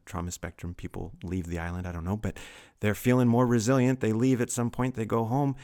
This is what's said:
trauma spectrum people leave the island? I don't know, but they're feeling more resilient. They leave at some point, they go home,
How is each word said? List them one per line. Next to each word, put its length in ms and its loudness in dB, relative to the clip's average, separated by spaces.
trauma 240 -6
spectrum 460 -10
people 380 -10
leave 240 -4
the 100 -6
island? 300 -6
I 40 -8
don't 140 -8
know, 120 -2
but 200 -6
they're 120 2
feeling 340 4
more 200 6
resilient. 520 4
They 140 2
leave 280 2
at 100 -2
some 180 -2
point, 240 -2
they 120 -4
go 200 0
home, 380 0